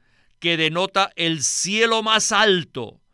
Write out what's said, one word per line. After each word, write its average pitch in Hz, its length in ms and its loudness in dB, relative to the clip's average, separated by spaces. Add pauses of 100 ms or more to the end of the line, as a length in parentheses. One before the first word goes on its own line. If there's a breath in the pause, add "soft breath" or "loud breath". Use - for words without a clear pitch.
(400)
que 170 180 0
denota 185 580 0
el 165 280 -2
cielo 220 600 0
más 220 300 0
alto, 185 680 0 (120)